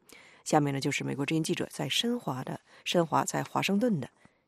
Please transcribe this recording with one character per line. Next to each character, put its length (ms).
下 160
面 140
呢， 60
就 120
是 120
美 120
国 100
之 100
音 80
记 100
者 180
在 160
申 320
华 240
的， 160
申 220
华 180
在 200
华 180
盛 180
顿 200
的 100